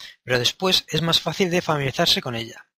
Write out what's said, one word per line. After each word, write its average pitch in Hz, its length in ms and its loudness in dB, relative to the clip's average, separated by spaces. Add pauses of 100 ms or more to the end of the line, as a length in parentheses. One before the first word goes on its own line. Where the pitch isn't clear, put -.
(220)
pero 123 160 2
después 185 500 0
es 156 140 -2
más 165 180 2
fácil 170 300 0
de 175 120 2
familiarizarse 156 600 0
con 123 140 -6
ella. 117 280 -10 (140)